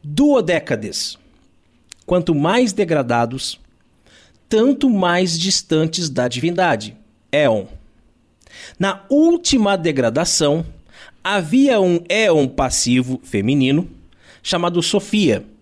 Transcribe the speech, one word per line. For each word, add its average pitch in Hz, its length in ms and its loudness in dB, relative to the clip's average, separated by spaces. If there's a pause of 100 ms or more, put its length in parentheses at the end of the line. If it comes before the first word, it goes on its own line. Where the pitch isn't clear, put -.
duodécades. 160 1120 0 (880)
Quanto 175 300 0
mais 196 360 0
degradados, 131 880 -2 (880)
tanto 269 420 2
mais 180 480 0
distantes 165 720 -2
da 127 180 -2
divindade, 135 680 -2 (360)
éon. 117 340 0 (1120)
Na 190 300 -4
última 285 680 2
degradação, 151 920 0 (580)
havia 208 580 2
um 175 260 2
éon 175 400 2
passivo 127 760 -2
feminino, 135 680 0 (520)
chamado 175 400 -2
Sofia 175 600 0 (180)